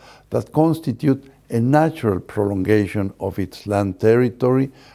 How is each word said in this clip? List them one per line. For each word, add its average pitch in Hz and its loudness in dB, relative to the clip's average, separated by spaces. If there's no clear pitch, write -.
that 120 -4
constitute 151 0
a 117 -2
natural 135 0
prolongation 101 -2
of 98 -6
its - -8
land 101 -2
territory 123 2